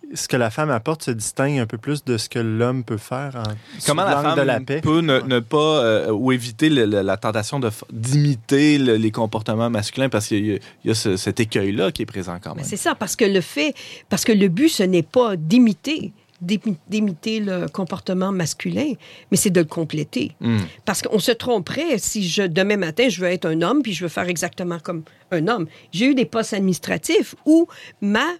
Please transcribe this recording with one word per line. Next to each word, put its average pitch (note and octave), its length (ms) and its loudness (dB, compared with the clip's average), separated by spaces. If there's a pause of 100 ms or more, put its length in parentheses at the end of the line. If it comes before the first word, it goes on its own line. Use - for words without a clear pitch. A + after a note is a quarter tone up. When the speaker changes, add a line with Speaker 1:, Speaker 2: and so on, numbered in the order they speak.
(140)
Speaker 1:
ce - 120 -6
que C3+ 120 0
la A#2 100 2
femme D3+ 220 -2
apporte C#3 320 -2
se - 80 -6
distingue C3+ 480 -2
un A#2 80 0
peu A2 100 -8
plus C#3+ 260 -6
de B2 140 -2
ce - 140 -6
que - 80 -6
l'homme A#2+ 440 0
peut A2+ 140 -6
faire C3 400 -8
en, A2 160 -6 (340)
Speaker 2:
Comment D#3 180 0
Speaker 1:
sous G3 40 2
Speaker 2:
la E3 60 2
Speaker 1:
l'angle D3 140 0
Speaker 2:
femme D#3+ 100 0
Speaker 1:
de C#3+ 40 2
la B2+ 180 2
paix ? C3+ 200 -6
Speaker 2:
peut D#3 220 2
ne, C#3 180 4
Speaker 1:
Ouais. B2 60 -6
Speaker 2:
ne B2 140 2
pas, A2+ 160 -2 (280)
euh, G#2+ 280 2
ou B2+ 200 2
éviter B2 380 0
le, B2+ 160 4
le, G#2 160 2
la F#2+ 160 0
tentation A2+ 420 -2
de A#2+ 80 0
f-, G#2 140 -8 (100)
d'imiter C#3 840 2
le, B2+ 180 4
les A2 140 2
comportements A2+ 580 -2
masculins A#2 400 -2
parce G#2+ 200 -2
qu'il G#2+ 180 0
y G#2+ 80 0
a, F#2+ 40 -4 (260)
il - 40 -2
y - 20 0
a A2 40 2
ce, G2+ 240 0
cet G2+ 220 -4
écueil-là A2+ 520 0
qui - 80 -8
est G#2+ 60 -4
présent F2+ 360 -8
quand D#2+ 100 -10
Speaker 3:
Ben, E2 40 -10
Speaker 2:
même. D3 80 -10
Speaker 3:
c'est G3 140 -8
ça, D#4+ 160 -2
parce - 220 -6
que A3 100 2
le G3 160 2
fait, C#4+ 320 -2 (340)
parce - 160 -2
que A#3+ 80 4
le G3+ 160 4
but, A#3+ 220 2
ce - 120 -2
n'est F#3 200 4
pas A3 340 2
d'imiter, G#3+ 760 2 (280)
d'imi-, G3+ 380 -2 (100)
d'imiter G#3+ 520 -2
le F#3 280 -2
comportement F#3 640 -2
masculin, F#3+ 640 -2 (360)
mais G3 60 2
c'est G3+ 140 4
de F3 100 4
le E3 60 4
compléter. D#3 720 -4
Speaker 2:
Hmm. A#2 160 2 (300)
Speaker 3:
Parce G3+ 160 -2
qu'on - 160 0
se A#3 140 2
tromperait A3+ 680 -2
si G3 280 -4
je, F3 180 0
demain F#3+ 340 2
matin, F#3+ 320 2
je F3 100 -4
veux F3+ 80 0
être F#3 160 -2
un D#3+ 160 0
homme A#3 220 2
puis A3 100 -2
je E3+ 140 -6
veux - 20 -4
faire F3+ 220 -4
exactement F3 480 -6
comme D#3+ 240 -8 (300)
un E3+ 160 0
homme. G#3+ 180 0 (260)
J'ai G3+ 140 2
eu C#4+ 80 6
des B3+ 100 4
postes - 300 -4
administratifs G3 800 0 (100)
où E4 240 6 (320)
ma G#3 240 2 (160)